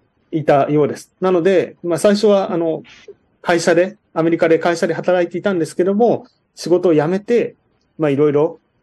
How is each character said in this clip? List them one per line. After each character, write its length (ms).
い 140
た 260
よ 120
う 60
で 80
す。 240
な 100
の 120
で、 400
ま 140
あ、 20
最 160
初 120
は、 260
あ 40
の、 260
会 200
社 140
で、 220
ア 80
メ 80
リ 80
カ 100
で 100
会 180
社 100
で 80
働 320
い 40
て 80
い 40
た 120
ん 40
で 80
す 80
け 100
ど 100
も、 320
仕 140
事 220
を 40
辞 140
め 100
て、 380
ま 100
あ、 20
い 60
ろ 120
い 40
ろ、 280